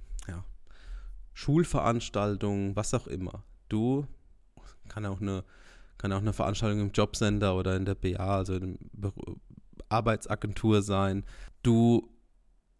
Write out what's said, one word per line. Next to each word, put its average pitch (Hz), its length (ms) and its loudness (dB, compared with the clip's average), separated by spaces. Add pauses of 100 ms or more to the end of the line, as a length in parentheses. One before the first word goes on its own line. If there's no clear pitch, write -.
(280)
ja, 87 180 -8 (880)
Schulveranstaltung, 104 1400 2
was 107 180 -2
auch 123 140 0
immer. 92 360 -8 (240)
Du, 127 380 0 (840)
kann 107 160 -6
auch 98 160 -4
eine, 98 220 -4 (540)
kann 98 160 -2
auch 98 60 0
eine 104 140 0
Veranstaltung 104 460 0
im 101 120 0
Jobcenter 104 640 2
oder 92 200 0
in 95 100 0
der 98 100 0
B 90 220 -2
A, 95 200 0
also 95 180 -2
in 92 220 -6
der - 0 - (160)
Beru-, - 460 -8 (500)
Arbeitsagentur 107 920 2
sein. 98 440 0 (380)
Du 117 460 6 (720)